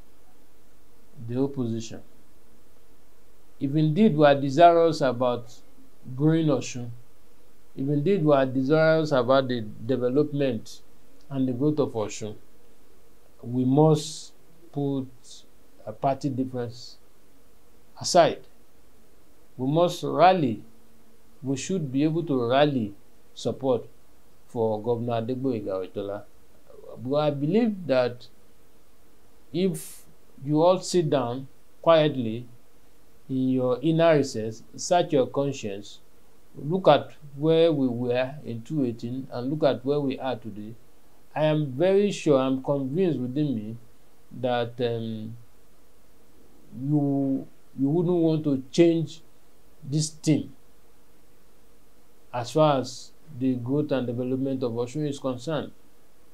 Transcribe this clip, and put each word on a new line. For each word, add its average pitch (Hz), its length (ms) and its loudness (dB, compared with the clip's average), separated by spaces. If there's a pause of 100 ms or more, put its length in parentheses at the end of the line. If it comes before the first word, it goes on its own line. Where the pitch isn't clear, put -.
(1300)
the 123 120 0
opposition, 117 600 -2 (1600)
if 135 160 0
indeed 156 400 6
we 151 100 8
are 143 80 10
desirous 165 680 8
about 123 540 2 (640)
growing 156 300 4
Osun, 123 440 0 (840)
if 135 120 -2
indeed 151 360 4
we 151 100 8
are 135 120 6
desirous 156 680 4
about 131 360 6
the 123 120 0 (260)
development 131 960 0 (500)
and 131 180 0
the 127 40 0
growth 147 260 2
of 135 140 2
Osun, 107 420 -4 (1080)
we 123 220 0
must 151 680 4 (400)
put 139 340 -2 (800)
a 110 60 -8
party 135 360 0
difference 123 680 -6 (1040)
aside. - 400 6 (1160)
We 127 140 -2
must 170 320 4
rally. 143 600 6 (800)
We 131 140 -2
should 151 360 -2
be 139 120 2
able 160 200 0
to 127 240 2
rally 131 460 4 (400)
support 120 520 0 (600)
for 110 340 0
Governor 117 400 0
Adegboyega 123 460 -2
Oyetola. 101 540 -6 (760)
But 123 180 -4
I 151 140 2
believe 180 560 2
that 127 400 2 (1300)
if 170 500 -2 (420)
you 151 180 4
all 185 180 6
sit 175 300 2
down 131 380 0 (340)
quietly 131 640 4 (840)
in 131 220 0
your 127 320 4
inner 160 340 6
recess, 113 460 0 (140)
search 175 360 2
your 131 140 6
conscience, 120 760 -4 (560)
look 170 320 0
at 135 240 6 (240)
where 160 360 6
we 135 140 2
were 123 480 0 (100)
in 117 180 -8
two 151 220 0
eighteen 120 460 -4
and 123 200 -4
look 151 120 -4
at 123 220 4
where 143 160 2
we 135 180 -2
are 127 180 -4
today, 107 380 -10 (600)
I 143 100 2
am 151 280 2
very 190 400 4
sure, 143 260 4
I'm 131 240 0
convinced 143 560 0
within 127 360 -2
me 110 220 -6 (640)
that, 120 400 0
um, 113 560 -4 (1500)
you, 139 640 2 (320)
you 135 100 4
wouldn't 170 280 4
want 160 280 4
to 135 260 2
change 165 500 4 (640)
this 151 280 0
thing - 420 0 (1800)
as 120 180 -4
far 151 300 6
as - 320 -8 (260)
the 127 180 2
growth 139 360 0
and 123 140 0
development 131 560 -2
of 120 100 0
Osun 123 360 -4
is 139 100 -6
concerned. 127 540 -4 (600)